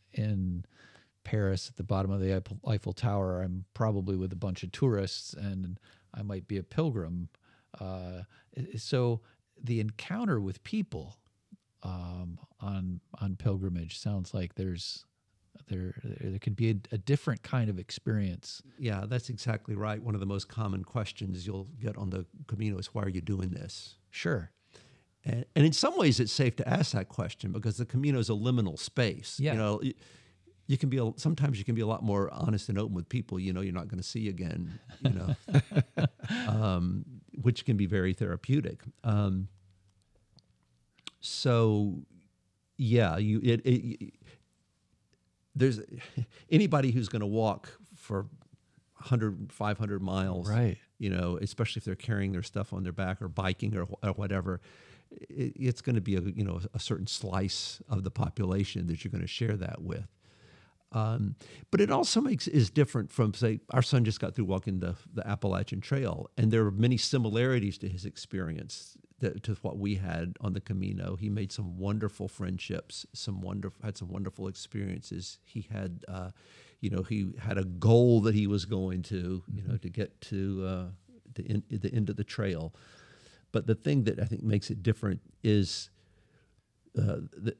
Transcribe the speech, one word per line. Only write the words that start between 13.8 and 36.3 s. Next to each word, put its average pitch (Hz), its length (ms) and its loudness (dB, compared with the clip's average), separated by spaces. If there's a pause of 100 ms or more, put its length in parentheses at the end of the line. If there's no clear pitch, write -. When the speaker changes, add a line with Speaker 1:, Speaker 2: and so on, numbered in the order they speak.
Speaker 1:
sounds 101 360 -4
like 90 200 -4
there's, 92 500 -6 (640)
there, 92 260 -4 (100)
there 104 340 -6
can 110 160 -2
be 113 160 4
a, 110 40 4 (180)
a 110 60 -2
different 131 440 0
kind 117 280 0
of 92 80 -2
experience. - 840 -4 (160)
Speaker 2:
Yeah, 107 300 -2
that's 123 220 -2
exactly 110 440 -4
right. 107 280 -2
One 113 120 0
of 98 60 -2
the 95 60 -2
most 98 220 -2
common 98 360 -2
questions 95 640 -6
you'll 98 220 -8 (120)
get 107 160 -4
on 98 140 -4
the 92 160 -4 (200)
Camino 104 320 -2
is, 92 160 -8
"Why 107 80 0
are 101 60 0
you 92 140 -2
doing 95 280 -2
this?" - 460 -10 (140)
Speaker 1:
Sure. 117 400 -2 (720)
Speaker 2:
And, 117 200 -2 (120)
and 147 100 10
in 160 60 8
some 330 260 2
ways, 143 220 6
it's 110 120 2
safe 127 240 2
to 113 120 -2
ask 160 240 2
that 98 160 -2
question 95 440 -6
because 110 260 -2
the 120 80 -2
Camino 135 320 2
is 110 100 2
a 113 60 2
liminal 107 440 2
space. - 640 -2
Speaker 1:
Yeah. 139 120 2
Speaker 2:
You 110 60 0
know, 107 240 2
y-, 131 120 -2 (720)
you 135 100 4
can 143 120 2
be 131 100 0
a, 117 180 2
sometimes 143 420 0
you 101 60 -4
can 120 100 0
be 113 60 0
a 107 60 0
lot 110 160 0
more 101 300 2
honest 101 360 0
and 98 100 0
open 107 160 0
with 87 140 -4
people, 113 320 -2
you 95 120 -2
know, 92 100 -2
you're 95 120 -2
not 87 140 -4
gonna 90 140 -6
see 110 260 -4
again, 87 500 -4 (220)
you 131 100 4
know, 92 240 2 (960)